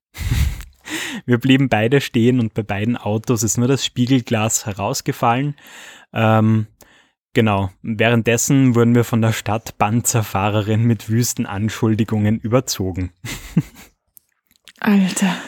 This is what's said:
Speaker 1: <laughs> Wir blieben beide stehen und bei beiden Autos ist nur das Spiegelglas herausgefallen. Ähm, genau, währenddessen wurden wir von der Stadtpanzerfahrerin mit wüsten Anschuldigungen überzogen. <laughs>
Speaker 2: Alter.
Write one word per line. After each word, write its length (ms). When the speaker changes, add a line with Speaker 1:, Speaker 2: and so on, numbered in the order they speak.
Speaker 1:
<laughs> 180
Wir 120
blieben 320
beide 320
stehen 380
und 160
bei 80
beiden 340
Autos 460
ist 140
nur 100
das 180
Spiegelglas 800
herausgefallen. 920
Ähm, 520
genau, 360
währenddessen 920
wurden 200
wir 80
von 180
der 100
Stadtpanzerfahrerin 1500
mit 260
wüsten 360
Anschuldigungen 960
überzogen. 720
<laughs> 60
Speaker 2:
Alter. 560